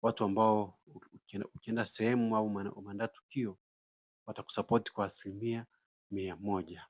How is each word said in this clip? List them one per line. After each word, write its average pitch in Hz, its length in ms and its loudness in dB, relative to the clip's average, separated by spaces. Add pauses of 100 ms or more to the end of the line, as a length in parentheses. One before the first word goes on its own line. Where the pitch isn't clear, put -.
watu 117 220 2
ambao 104 600 4
uki-, - 300 -20
ukienda, - 380 -8
ukienda 113 300 -2
sehemu 113 520 4
au 110 100 2
umeenda, 101 260 -2
umeenda 101 360 -6
tukio, 117 500 -6 (680)
watakusupport 110 680 0
kwa 101 140 -2
asilimia 117 600 -4 (440)
mia 95 260 -4
moja. 95 540 -4